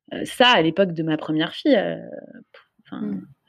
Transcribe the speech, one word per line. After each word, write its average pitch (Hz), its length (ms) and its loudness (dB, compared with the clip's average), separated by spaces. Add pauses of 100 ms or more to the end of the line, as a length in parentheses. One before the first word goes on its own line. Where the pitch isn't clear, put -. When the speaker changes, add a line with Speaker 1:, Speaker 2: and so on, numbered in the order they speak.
(140)
Speaker 1:
euh, - 100 -8
ça, - 240 4
à 196 140 6
l'époque 170 300 2
de 160 120 -4
ma 156 140 0
première 156 360 -2
fille, 277 220 2
euh, 170 200 -2 (560)
pff, - 100 -20 (220)
enfin, - 180 -14
Speaker 2:
Mm. 202 240 -8 (220)